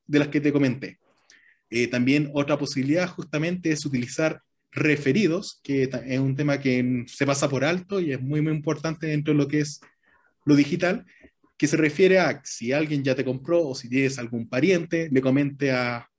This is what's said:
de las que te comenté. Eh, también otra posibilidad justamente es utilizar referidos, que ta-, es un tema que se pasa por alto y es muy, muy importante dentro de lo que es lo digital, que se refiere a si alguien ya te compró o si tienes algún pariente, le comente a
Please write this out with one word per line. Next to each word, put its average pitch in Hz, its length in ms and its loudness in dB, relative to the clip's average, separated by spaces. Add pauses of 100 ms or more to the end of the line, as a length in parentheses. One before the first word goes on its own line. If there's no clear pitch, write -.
de 143 140 2
las 147 80 2
que 147 120 0
te 143 120 2
comenté. 131 480 -2 (680)
Eh, 117 200 0
también 139 440 2
otra 143 240 0
posibilidad 147 520 -2
justamente 170 640 -4
es 147 120 -4
utilizar 147 560 -2 (300)
referidos, 151 920 0
que 135 240 0
ta-, 127 180 -8
es 131 140 -2
un 135 160 0
tema 143 240 0
que 127 480 0
se - 180 -4
pasa 139 220 2
por 131 160 -2
alto 180 340 -2
y 160 140 -2
es 123 80 -6
muy, 147 200 -2
muy 156 120 0
importante 156 560 -4
dentro 151 260 0
de 147 40 4
lo 139 100 2
que 147 120 0
es 147 200 -6 (640)
lo 147 100 6
digital, 175 500 2 (520)
que 151 100 0
se 156 100 0
refiere 180 440 4
a 143 240 0
si - 280 -6
alguien 151 300 0
ya 131 140 0
te 135 80 -2
compró 143 420 0
o 131 80 -6
si 120 140 -12
tienes 131 300 0
algún 117 300 -8
pariente, 165 640 0
le 131 100 4
comente 139 520 2
a 120 360 -4 (100)